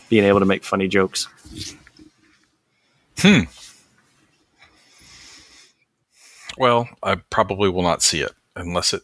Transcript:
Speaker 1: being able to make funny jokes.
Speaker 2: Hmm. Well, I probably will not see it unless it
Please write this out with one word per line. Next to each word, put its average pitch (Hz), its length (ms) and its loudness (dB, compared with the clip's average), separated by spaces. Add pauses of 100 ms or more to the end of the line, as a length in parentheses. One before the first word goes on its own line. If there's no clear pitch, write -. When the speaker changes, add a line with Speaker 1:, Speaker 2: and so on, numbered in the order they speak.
Speaker 1:
being 110 160 4
able 101 140 6
to 98 60 2
make 95 180 0
funny 95 240 -2
jokes. 95 400 -2 (1900)
Speaker 2:
Hmm. 180 240 4 (3250)
Well, 120 320 0 (120)
I 98 140 -2
probably 98 540 -2
will 90 140 -2
not 85 180 0
see 80 200 -2
it - 120 -6 (220)
unless 87 380 -6
it 95 100 -8